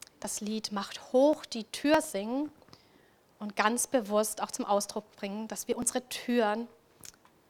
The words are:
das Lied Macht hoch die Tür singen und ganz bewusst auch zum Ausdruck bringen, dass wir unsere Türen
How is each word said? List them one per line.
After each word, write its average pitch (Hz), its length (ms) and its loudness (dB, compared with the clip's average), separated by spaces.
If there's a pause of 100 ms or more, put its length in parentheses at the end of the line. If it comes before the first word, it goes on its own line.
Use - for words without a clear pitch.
(200)
das - 220 -6
Lied 214 300 -4
Macht - 420 -8
hoch 285 320 6
die 226 200 -8
Tür 302 360 2
singen 262 500 -4 (880)
und 208 160 -8
ganz 220 320 2
bewusst 214 540 2
auch - 100 -4
zum - 140 -4
Ausdruck - 500 0
bringen, 208 320 -8
dass - 200 -8
wir 233 100 -2
unsere 247 320 -2
Türen 233 580 0 (840)